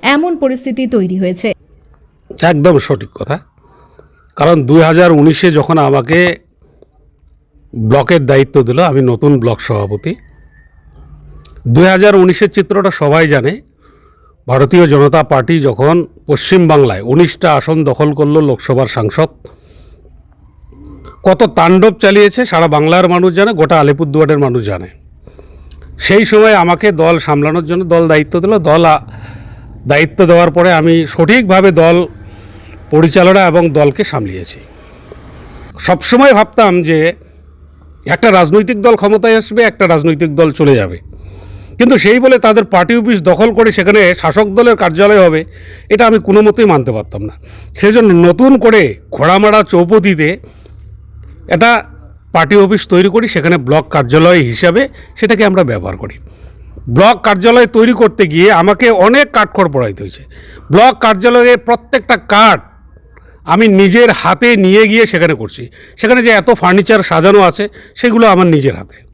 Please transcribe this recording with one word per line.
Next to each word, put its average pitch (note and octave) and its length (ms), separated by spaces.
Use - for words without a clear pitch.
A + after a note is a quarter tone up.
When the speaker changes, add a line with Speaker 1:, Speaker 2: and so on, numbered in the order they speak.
Speaker 1:
এমন E4+ 220
পরিস্থিতি C4 520
তৈরি F#3 300
হয়েছে। F3+ 300
Speaker 2:
একদম D#3+ 280
সঠিক - 360
কথা, - 220
কারণ E3 200
দুই D#3 160
হাজার E3 300
উনিশে D#3 400
যখন D3+ 260
আমাকে C#3 400
ব্লকের C3+ 540
দায়িত্ব C3+ 360
দিল, B2 160
আমি C#3 120
নতুন B2 380
ব্লক A2+ 200
সভাপতি। G#2 520
দুই E3+ 140
হাজার F#3+ 280
উনিশের F#3 340
চিত্রটা F#3+ 400
সবাই D#3 280
জানে। C#3 240
ভারতীয় C3+ 400
জনতা D3 380
পার্টি C#3 360
যখন C#3 340
পশ্চিমবাংলায় D3 800
উনিশটা D#3 480
আসন D3+ 320
দখল D3+ 300
করলো D3+ 260
লোকসভার C3 560
সাংসদ, B2 340
কত F#3 160
তাণ্ডব F#3 380
চালিয়েছে G3+ 400
সারা E3 240
বাংলার D#3+ 400
মানুষ F3+ 240
জানে, G3+ 200
গোটা D#3+ 280
আলিপুরদুয়ারের D3 600
মানুষ B2 240
জানে। F2+ 240
সেই G3+ 260
সময় G#3+ 320
আমাকে F3 360
দল D#3+ 260
সামলানোর D3+ 480
জন্য F3 180
দল E3+ 240
দায়িত্ব D#3 320
দিল। F#3+ 120
দল D#3+ 180
আ-, D3+ 160
দায়িত্ব D3 380
দেওয়ার E3+ 240
পরে F3 220
আমি E3 220
সঠিকভাবে F#3+ 680
দল E3 240
পরিচালনা F3 560
এবং E3+ 240
দলকে D3 340
সামলিয়েছি। F#2+ 560
সবসময় B3 540
ভাবতাম G#3+ 380
যে D#3+ 160
একটা A#3+ 240
রাজনৈতিক G3 500
দল A#3 160
ক্ষমতায় G#3+ 420
আসবে, A3 240
একটা G#3+ 240
রাজনৈতিক D#3+ 480
দল D#3+ 180
চলে C#3+ 220
যাবে, F#2 240
কিন্তু B3 220
সেই A3 220
বলে C4 180
তাদের A3 340
পার্টি F#3 240
অফিস A3+ 260
দখল F3+ 320
করে A3 180
সেখানে G3+ 280
শাসক F3 400
দলের A#3+ 220
কার্যালয় G3 480
হবে, D#3 160
এটা G#3+ 160
আমি A3 140
কোনো G3 220
মতেই G#3+ 260
মানতে C3+ 240
পারতাম G#2 320
না। - 100
সেই G3+ 180
জন্য A#3 160
নতুন F3+ 340
করে A3 240
ঘোড়ামারা G3+ 480
চৌপতিতে F3 580
একটা F3+ 220
পার্টি E3 240
অফিস G3 320
তৈরি F#3 220
করি, A3+ 180
সেখানে E3+ 300
ব্লক C#3 320
কার্যালয় D#3 520
হিসাবে E3+ 400
সেটাকে A3 280
আমরা F#3+ 200
ব্যবহার G2+ 320
করি। G2 200
ব্লক F#3+ 360
কার্যালয় A3+ 500
তৈরি A#3 200
করতে G#3 320
গিয়ে E3 260
আমাকে F#3+ 340
অনেক B3+ 320
কাঠখড় G3+ 380
পোড়াইতে A#2 320
হয়েছে। G2 200
ব্লক G#3+ 300
কার্যালয়ের A#3+ 640
প্রত্যেকটা A#3+ 520
কাঠ G#3 320
আমি F#3+ 200
নিজের G#3+ 320
হাতে F#3 440
নিয়ে G3 320
গিয়ে A3 180
সেখানে E3 280
করছি। A2 280
সেখানে B3 260
যে A#3 100
এত G3+ 220
ফার্নিচার F#3+ 540
সাজানো F#3 340
আছে, F#3 220
সেগুলো A#3 320
আমার F#3 220
নিজের C#3 280
হাতে F#2 200